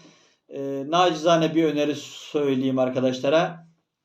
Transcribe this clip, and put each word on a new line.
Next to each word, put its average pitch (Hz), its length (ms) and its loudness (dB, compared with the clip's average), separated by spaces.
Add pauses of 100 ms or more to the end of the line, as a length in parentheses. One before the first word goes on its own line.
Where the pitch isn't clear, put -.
(480)
Ee, 139 400 -8
nacizane 165 680 2
bir 165 100 4
öneri 147 320 0
söyleyeyim 135 800 -2
arkadaşlara. 131 920 0 (360)